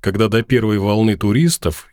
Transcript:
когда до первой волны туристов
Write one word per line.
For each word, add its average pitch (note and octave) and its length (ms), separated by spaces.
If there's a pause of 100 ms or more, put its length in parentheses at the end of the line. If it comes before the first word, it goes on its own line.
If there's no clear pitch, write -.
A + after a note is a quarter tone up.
когда G2+ 280
до A2+ 140
первой A2 360
волны G#2 380
туристов A2+ 760